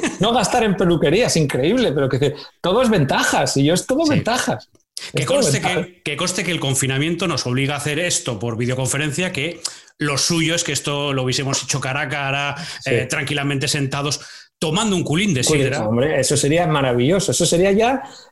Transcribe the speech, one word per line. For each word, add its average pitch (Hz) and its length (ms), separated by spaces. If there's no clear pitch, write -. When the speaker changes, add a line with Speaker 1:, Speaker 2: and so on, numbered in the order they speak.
Speaker 1:
<laughs> - 100
Speaker 2:
No 226 140
gastar 233 300
en 202 120
peluquería 175 520
es - 100
increíble, 160 540
pero 139 180
que 135 240
todo 196 220
es 247 80
ventajas, 165 680
y 139 80
yo 160 100
es 180 100
todo 277 200
Speaker 1:
Sí. 302 40
Speaker 2:
ventajas. - 580
Speaker 1:
Que 139 80
Speaker 2:
Es 135 60
todo 277 100
Speaker 1:
conste 196 220
Speaker 2:
ventajas. 180 260
Speaker 1:
que, - 160
que 143 160
conste 185 260
que 180 80
el 160 80
confinamiento 139 680
nos 151 180
obliga 135 300
a - 20
hacer 147 220
esto 139 400
por 113 180
videoconferencia, 135 720
que 165 300
lo 147 180
suyo 165 380
es 170 80
que - 80
esto 143 420
lo 131 80
hubiésemos 131 420
hecho - 160
cara 131 220
a 147 80
cara, 139 460
Speaker 2:
Sí. 135 140
Speaker 1:
eh, 117 100
tranquilamente 143 640
sentados, 143 540
tomando 190 360
un 170 80
culín 170 300
de 123 100
Speaker 2:
Culín, 139 220
Speaker 1:
sidra. 110 220
Speaker 2:
hombre, 135 320
eso 143 160
sería 156 320
maravilloso. 139 640
Eso 170 140
sería 180 260
ya, 233 320